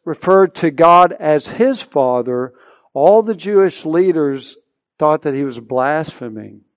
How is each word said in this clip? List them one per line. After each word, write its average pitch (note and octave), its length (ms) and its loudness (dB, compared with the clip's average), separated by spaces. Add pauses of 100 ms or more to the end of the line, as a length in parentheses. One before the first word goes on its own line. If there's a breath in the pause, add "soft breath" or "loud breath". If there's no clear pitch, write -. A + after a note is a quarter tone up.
referred F3+ 520 2
to E3 140 -2
God E3+ 440 4
as D3+ 340 -2
his B3 340 -2
Father, B2 720 -4 (400 soft breath)
all F#3+ 300 4
the A3 100 -6
Jewish F#3+ 520 -2
leaders D#3 720 -2 (400)
thought D3+ 240 0
that C#3+ 120 -6
he C#3 120 -6
was B2 160 -10
blaspheming. A#2+ 1000 -8 (180)